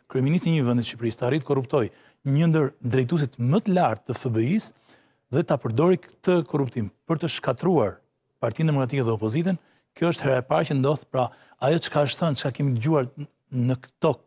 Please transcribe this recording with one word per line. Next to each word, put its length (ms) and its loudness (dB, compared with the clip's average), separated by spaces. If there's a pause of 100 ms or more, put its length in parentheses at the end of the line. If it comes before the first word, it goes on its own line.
kryeministin 460 0
e 40 2
një 80 0
vendi 160 0
të 80 -10
Shqipërisë, 280 -6
të 80 -2
arrit 160 0
të 60 -20
korruptoj 360 0 (400)
një 240 2
ndër 200 2 (120)
drejtuesit 560 0
më 240 0
të 140 0
lartë 320 0
të 100 -4
F 140 -6
B 160 0
I-s 240 -2 (600)
dhe 140 2
ta 120 0
përdori 440 2
këtë 380 0 (100)
korruptim 400 -4 (140)
për 180 -4
të 100 -2
shkatruar 680 0 (420)
Partinë 300 0
Demokratike 340 0
dhe 80 2
opozitën, 440 -2 (400)
kjo 120 0
është 160 -2
hera 140 2
e 80 -4
parë 240 0
që 80 0
ndodh, 240 0 (100)
pra 140 0 (320)
ajo 180 2
çka 300 0
është 120 -6
thënë, 200 0
çka 120 -2
kemi 220 -2
dëgjuar 320 2 (480)
në 240 0
këto 340 -2 (160)